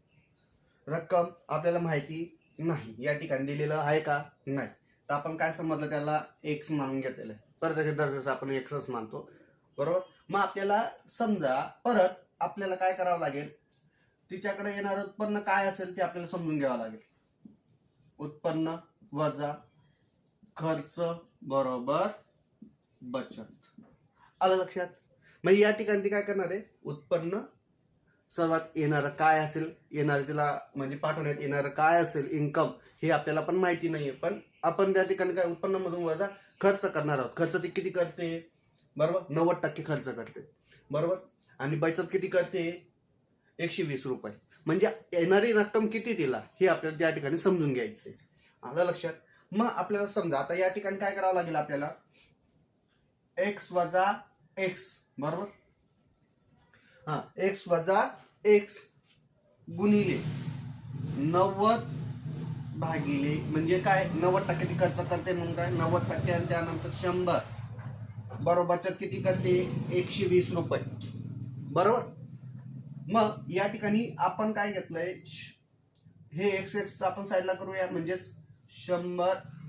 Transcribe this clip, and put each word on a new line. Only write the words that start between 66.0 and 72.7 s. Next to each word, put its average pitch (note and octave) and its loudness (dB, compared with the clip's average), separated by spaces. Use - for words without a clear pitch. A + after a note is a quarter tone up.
टक्के E3 0
आणि E3+ 0
त्यानंतर E3 -2
शंभर. F3 0
बरोबर, E3+ 4
बचत F#3 -2
किती F#3+ -4
करते? F3+ 2
एकशे F3+ 0
वीस F3 4
रुपये, E3 -2
बरोबर? G#3 4